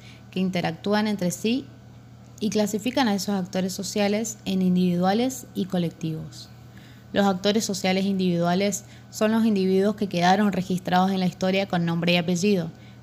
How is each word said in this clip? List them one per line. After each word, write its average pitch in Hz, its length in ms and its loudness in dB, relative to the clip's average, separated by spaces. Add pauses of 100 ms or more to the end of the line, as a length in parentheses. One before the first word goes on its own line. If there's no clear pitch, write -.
(300)
que - 80 -6
interactúan 185 720 0
entre 190 220 -2
sí 226 340 -2 (760)
y 208 100 -2
clasifican 214 580 0
a 202 60 2
esos 202 200 -2
actores 185 380 -2
sociales 208 720 -2
en 190 160 0
individuales 185 920 2
y 202 100 -2
colectivos. 160 840 -6 (640)
Los 202 100 4
actores 202 400 0
sociales 190 400 -2
individuales 185 800 0 (260)
son 220 220 0
los 226 140 4
individuos 190 500 2
que 196 140 -2
quedaron 185 420 4
registrados 185 580 0
en 190 100 -2
la 180 60 2
historia 190 400 0
con 170 200 -2
nombre 170 260 0
y 175 40 6
apellido, 175 540 0 (320)